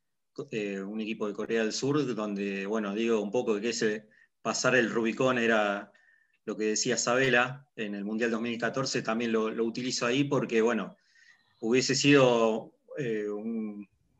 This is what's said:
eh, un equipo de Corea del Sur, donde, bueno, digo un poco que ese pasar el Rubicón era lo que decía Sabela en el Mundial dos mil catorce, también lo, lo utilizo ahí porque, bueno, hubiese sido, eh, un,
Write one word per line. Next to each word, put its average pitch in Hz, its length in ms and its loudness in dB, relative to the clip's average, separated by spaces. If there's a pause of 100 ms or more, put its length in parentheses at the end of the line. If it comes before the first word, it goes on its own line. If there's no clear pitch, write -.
(520)
eh, 101 280 -4
un 104 200 -8
equipo 110 260 -6
de 104 80 -6
Corea 110 280 -2
del 107 100 -2
Sur, 135 420 0
donde, 101 520 -4
bueno, 104 280 -4
digo 113 260 0
un 104 120 -4
poco 113 280 0
que 117 100 -2
ese 110 380 -2 (340)
pasar 117 340 2
el 113 140 4
Rubicón 117 480 2
era 107 520 2 (560)
lo 104 120 -6
que 107 60 -2
decía 107 340 0
Sabela 123 760 2
en 104 200 -8
el 101 100 -6
Mundial 110 260 -2
dos 113 120 -2
mil 117 160 -4
catorce, 120 420 -2
también 117 320 -2
lo, 110 180 2
lo 113 140 -2
utilizo 123 400 -4
ahí 131 200 2
porque, 117 360 0
bueno, 110 340 0 (680)
hubiese 123 340 2
sido, 123 840 4 (220)
eh, 110 320 -2
un, 107 580 -6 (320)